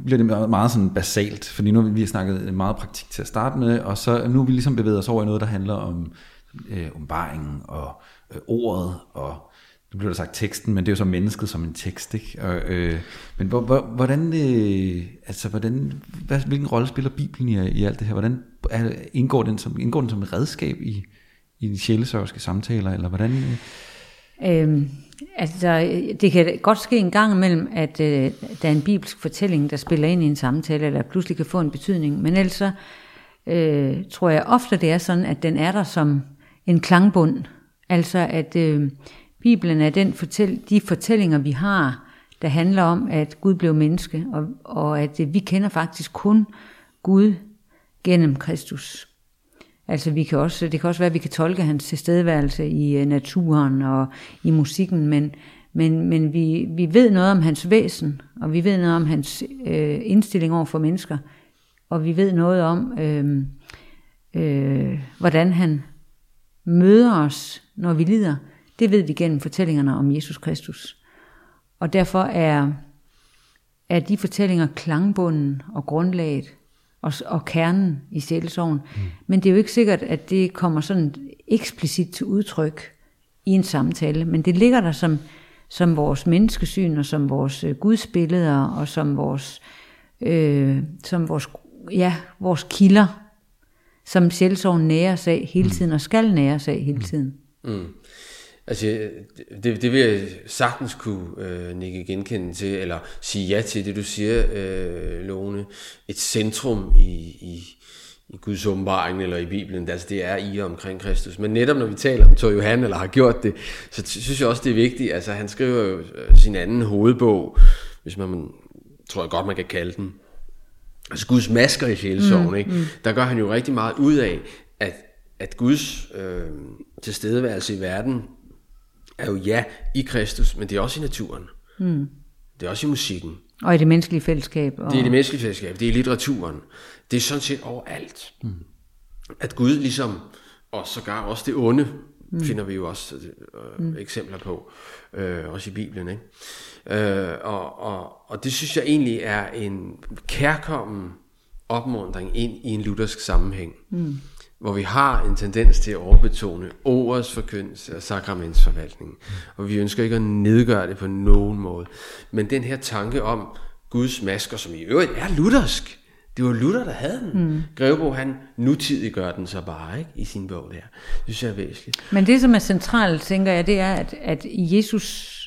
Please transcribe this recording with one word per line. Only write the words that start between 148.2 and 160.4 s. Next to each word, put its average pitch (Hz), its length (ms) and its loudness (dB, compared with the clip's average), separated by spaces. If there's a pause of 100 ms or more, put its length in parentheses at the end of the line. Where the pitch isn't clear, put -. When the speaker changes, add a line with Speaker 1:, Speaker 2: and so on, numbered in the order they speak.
Speaker 3:
og 104 120 -12
det 131 100 -4
synes 156 240 -6
jeg 135 100 0
egentlig 135 360 2
er 104 260 -4
en 98 420 -8 (360)
kærkommen 135 800 -4 (600)
opmuntring 104 680 -6
ind 117 160 -4
i - 160 -14
en 107 120 -4
luthersk 104 380 -6
sammenhæng, 90 540 0 (160)
Speaker 2:
Mm. 160 280 -4 (420)
Speaker 3:
hvor 101 140 -4
vi 101 80 -2
har 135 420 0
en - 120 2
tendens 104 440 8
til 107 120 2
at 98 60 -6
overbetone 92 720 6 (160)
ordets 123 460 0
forkyndelse 98 640 -10
og - 80 -14
sakramentsforvaltning. 82 1080 2 (460)
Og 101 120 -6
vi 107 80 -2
ønsker 101 260 -2
ikke 113 120 0
at 110 60 0
nedgøre 107 640 4